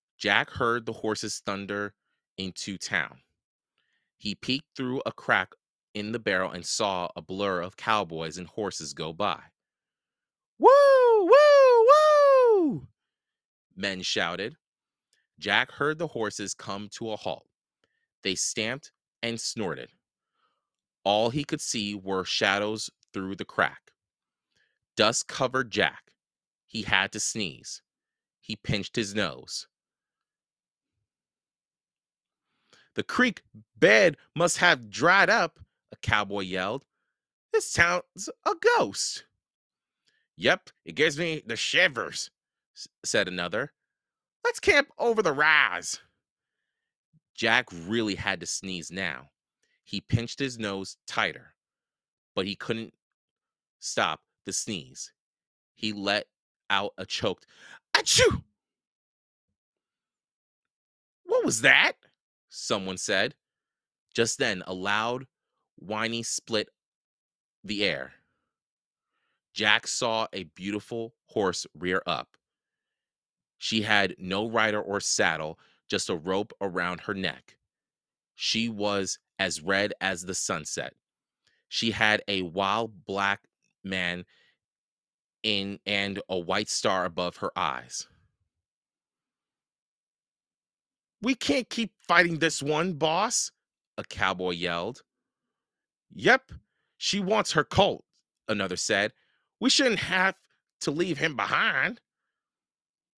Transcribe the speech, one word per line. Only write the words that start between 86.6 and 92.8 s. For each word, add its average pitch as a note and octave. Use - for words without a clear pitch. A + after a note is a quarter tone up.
star F#2+
above F2
her -
eyes. C#2
"We B3
can't C#4
keep -
fighting F3
this D3+
one, D#3